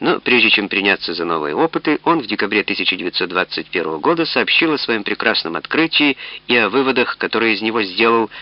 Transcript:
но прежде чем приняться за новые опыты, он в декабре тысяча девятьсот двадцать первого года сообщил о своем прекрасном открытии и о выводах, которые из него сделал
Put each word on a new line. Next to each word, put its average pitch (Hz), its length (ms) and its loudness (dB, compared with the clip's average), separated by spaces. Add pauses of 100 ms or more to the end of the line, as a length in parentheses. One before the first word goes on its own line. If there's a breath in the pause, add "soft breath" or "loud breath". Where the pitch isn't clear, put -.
но - 180 0
прежде 117 320 2
чем 101 180 2
приняться 98 460 0
за 85 100 -4
новые 78 300 -2
опыты, 156 480 0
он 165 180 2
в 107 60 -12
декабре 104 380 -2
тысяча 95 320 -2
девятьсот 90 320 -4
двадцать 87 400 -4
первого 80 300 -4
года 165 280 0
сообщил 156 460 2
о 139 60 -2
своем 110 260 -2
прекрасном 101 500 -2
открытии 143 640 0 (320 loud breath)
и 120 80 4
о 113 120 4
выводах, 127 500 2
которые 110 360 0
из 98 80 -4
него 110 200 0
сделал 113 480 2 (100)